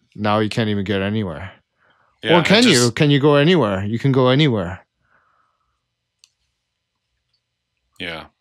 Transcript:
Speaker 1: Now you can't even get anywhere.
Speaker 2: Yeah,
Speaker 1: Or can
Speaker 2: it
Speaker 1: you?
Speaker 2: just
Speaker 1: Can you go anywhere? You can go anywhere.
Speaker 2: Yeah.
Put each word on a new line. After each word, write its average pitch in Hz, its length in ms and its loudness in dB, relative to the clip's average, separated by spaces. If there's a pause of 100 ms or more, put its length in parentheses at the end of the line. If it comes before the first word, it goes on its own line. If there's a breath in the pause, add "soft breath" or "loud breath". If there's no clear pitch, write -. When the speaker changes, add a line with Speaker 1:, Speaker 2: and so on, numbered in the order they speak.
(140)
Speaker 1:
Now 107 260 -2
you 107 100 -2
can't 113 180 -2
even 101 160 -4
get 98 180 -2
anywhere. 95 500 -6 (680)
Speaker 2:
Yeah, 165 160 4
Speaker 1:
Or 160 40 2
can 190 160 2
Speaker 2:
it 247 80 4
Speaker 1:
you? 202 80 4
Speaker 2:
just 120 220 0
Speaker 1:
Can 147 140 2
you 143 80 4
go 147 180 4
anywhere? 135 480 2
You 110 140 -6
can 139 140 0
go 127 160 2
anywhere. 117 560 0 (3250)
Speaker 2:
Yeah. 80 280 -12 (140)